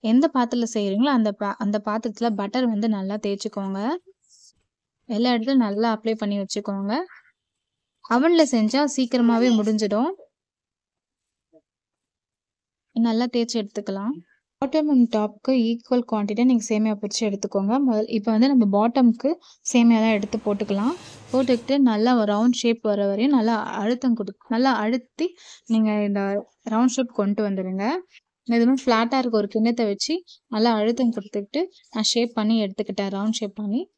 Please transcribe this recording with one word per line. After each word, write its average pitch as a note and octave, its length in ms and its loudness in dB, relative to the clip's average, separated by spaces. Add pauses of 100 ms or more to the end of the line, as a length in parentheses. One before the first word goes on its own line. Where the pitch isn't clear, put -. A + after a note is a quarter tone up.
(100)
எந்த C4 140 6 (100)
பாத்திரத்துல A#3+ 400 -2
செய்யறீங்களோ G#3 400 0
அந்த A3 160 2 (100)
பா-, G3+ 240 -6
அந்த G#3 120 -2 (100)
பாத்திரத்துல A3+ 420 -4 (120)
பட்டர் B3 320 -2
வந்து G#3+ 240 -2
நல்லா G3 280 -6
தேய்ச்சுக்கோங்க. G3 560 -6 (1400)
எல்லா B3 180 2
இடத்துலயும் A#3+ 320 2
நல்லா G#3 300 -2
அப்ளை A3 260 -4
பண்ணி G3+ 200 -4
வச்சுக்கோங்க. G3 500 -6 (1200)
அவன்ல E4 280 4 (100)
செஞ்சா A3+ 300 2 (120)
சீக்கிரமாவே A#3+ 600 2
முடிஞ்சிடும். G#3+ 540 0 (3000)
நல்லா A#3 280 0
தேய்ச்சி A#3 260 -2
எடுத்துக்கலாம். G3+ 540 -6 (460)
பாட்டம் D4+ 300 0
and B3 120 6 (100)
டாப்க்கு G#3+ 380 -2 (140)
ஈக்குவல் A#3+ 440 -2
குவான்டிட்டியா G#3+ 400 0
நீங்க A#3 180 2
சேமியா G#3+ 340 0
பிரிச்சு G3+ 240 -6
எடுத்துக்கோங்க. G3+ 480 -2 (140)
முதல், A3 280 0
இப்ப G#3+ 180 -2
வந்து A#3+ 180 4
நம்ம A#3 140 6 (120)
பாட்டம்க்கு A#3+ 520 2 (420)
சேமியாலாம் A3+ 440 4
எடுத்து G#3 300 -4
போட்டுக்கலாம். G#3 500 -2 (340)
போட்டுக்கிட்டு B3+ 440 0 (160)
நல்லா A3 200 2 (100)
ஒரு G#3 120 2
ரவுண்ட் A#3 300 2
ஷேப் A#3 280 0
வர G3+ 200 0
வரையும் B3 280 2
நல்லா A3+ 160 2 (280)
அழுத்தம் A#3+ 360 0
கொடு-, G3 180 -8 (180)
நல்லா B3+ 180 2 (100)
அழுத்தி B3 460 -4 (440)
நீங்க A3 180 2 (180)
இந்த G3+ 120 -2 (540)
ரவுண்ட் A#3+ 220 2
ஷேப் B3 260 -4
கொண்டு G3+ 260 0
வந்துருங்க. F#3+ 360 -4 (720)
இது A#3 120 4
மாதிரி C4 160 2
ஃப்ளாட்டா A#3 380 2
இருக்க A3 220 0
ஒரு G3+ 120 -8
கிண்ணத்தை A#3 360 0
வச்சு D4 220 -4 (400)
நல்லா A3+ 160 2 (100)
அழுத்தம் A#3 360 0
கொடுத்துக்கிட்டு G#3 440 -6 (340)
நான் A3 200 -2
ஷேப் A#3 240 -2
பண்ணி G#3+ 260 0
எடுத்துக்கிட்டேன், G3 540 -6
ரவுண்ட் A3 220 -2
ஷேப் G#3 220 -8
பண்ணி G#3+ 200 -4 (160)